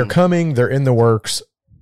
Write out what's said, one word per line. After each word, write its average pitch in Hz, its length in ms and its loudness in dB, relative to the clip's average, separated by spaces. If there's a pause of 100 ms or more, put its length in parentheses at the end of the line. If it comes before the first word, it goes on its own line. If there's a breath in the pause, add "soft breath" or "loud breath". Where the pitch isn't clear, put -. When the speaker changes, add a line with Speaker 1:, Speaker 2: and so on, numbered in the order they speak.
Speaker 1:
Quarantine. 104 40 -10
Speaker 2:
coming, 170 460 0
they're 123 160 0
in 139 140 -2
the 131 100 2
works. 113 480 0 (400)